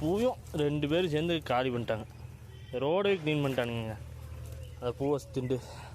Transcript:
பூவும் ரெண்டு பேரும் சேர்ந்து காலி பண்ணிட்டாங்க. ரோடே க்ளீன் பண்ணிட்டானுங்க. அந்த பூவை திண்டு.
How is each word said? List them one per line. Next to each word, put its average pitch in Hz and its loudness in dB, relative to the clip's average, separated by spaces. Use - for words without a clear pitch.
பூவும் 202 2
ரெண்டு 147 2
பேரும் 170 4
சேர்ந்து 165 2
காலி 127 4
பண்ணிட்டாங்க. 113 0
ரோடே 190 4
க்ளீன் 151 2
பண்ணிட்டானுங்க. 120 0
அந்த 123 -2
பூவை 143 2
திண்டு. 127 0